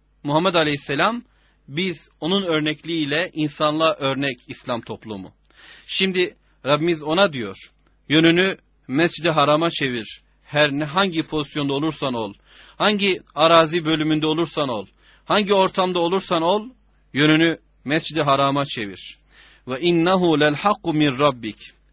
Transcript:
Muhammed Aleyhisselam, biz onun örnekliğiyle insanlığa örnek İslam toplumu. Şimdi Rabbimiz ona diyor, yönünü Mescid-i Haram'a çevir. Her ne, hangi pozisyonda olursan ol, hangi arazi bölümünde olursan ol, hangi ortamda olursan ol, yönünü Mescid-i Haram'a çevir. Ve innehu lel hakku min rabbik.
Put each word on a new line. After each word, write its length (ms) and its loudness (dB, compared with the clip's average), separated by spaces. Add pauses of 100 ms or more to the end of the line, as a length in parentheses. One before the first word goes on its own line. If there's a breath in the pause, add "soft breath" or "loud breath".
(240)
Muhammed 300 2
Aleyhisselam, 680 0 (460)
biz 280 -4 (240)
onun 220 -2
örnekliğiyle 920 -2
insanlığa 600 0
örnek 420 -4 (120)
İslam 320 -8
toplumu. 520 -12 (540 loud breath)
Şimdi 500 -2 (300)
Rabbimiz 360 0
ona 300 2
diyor, 240 -8 (520)
yönünü 480 4 (320)
Mescid-i 420 0
Haram'a 400 2
çevir. 500 -6 (240)
Her 280 0
ne, 120 -4
hangi 380 -2
pozisyonda 500 -4
olursan 420 -4
ol, 200 -6 (440 loud breath)
hangi 420 0 (140)
arazi 500 4
bölümünde 420 0
olursan 420 -2
ol, 180 -6 (380 soft breath)
hangi 300 0
ortamda 440 2
olursan 440 -2
ol, 260 0 (440)
yönünü 460 4 (260)
Mescid-i 380 -2
Haram'a 420 2
çevir. 560 -10 (480 soft breath)
Ve 120 -6
innehu 600 2
lel 140 4
hakku 400 -2
min 240 2
rabbik. 380 0 (360)